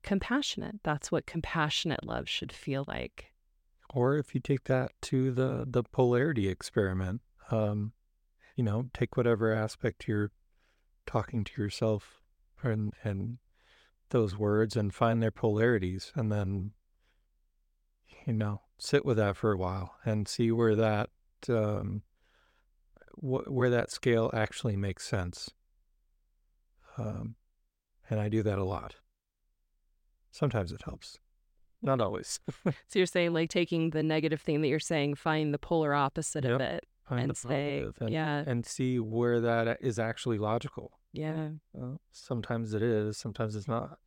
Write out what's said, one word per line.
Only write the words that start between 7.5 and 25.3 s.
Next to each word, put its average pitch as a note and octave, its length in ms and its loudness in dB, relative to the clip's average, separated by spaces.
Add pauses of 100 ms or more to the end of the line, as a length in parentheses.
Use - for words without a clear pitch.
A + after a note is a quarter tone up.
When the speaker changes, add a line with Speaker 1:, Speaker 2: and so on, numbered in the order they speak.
Speaker 2:
you B2+ 80 0
know, A2+ 300 0
take - 220 -2
whatever A2+ 380 4
aspect A2 540 -4
you're G#2 240 0 (760)
talking G#2+ 400 -2
to - 160 -6
yourself G#2 600 -2 (400)
and, A2 320 -2 (100)
and A2 340 -4 (720)
those G#2+ 280 2
words G#2+ 400 2
and G#2 160 0
find A#2 280 4
their A2 100 2
polarities, G#2 840 2
and A2+ 160 0
then, G2+ 400 -2 (1500)
you B2 80 0
know, G#2 280 -2 (160)
sit - 280 2
with A#2+ 120 2
that G2+ 180 4
for G#2+ 160 2
a G2 60 2
while F#2 380 -4 (100)
and G#2+ 220 0
see A2+ 240 2
where A2+ 240 4
that, G#2+ 340 2 (400)
um, G#2 540 0 (1120)
wh-, C3 360 -4
where B2+ 180 2
that A#2+ 220 0
scale A2+ 420 2
actually A2 420 0
makes G2 320 -4
sense. F2+ 420 -4 (1500)